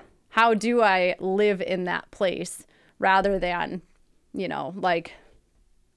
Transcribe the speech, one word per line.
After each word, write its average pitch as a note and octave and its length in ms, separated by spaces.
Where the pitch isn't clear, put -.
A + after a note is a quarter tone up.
How A3+ 260
do A#3 260
I F#3 380
live F#3+ 420
in F#3 220
that F3 260
place - 560
rather F#3+ 400
than, F3 460
you F#3 140
know, D3 280
like, F3 360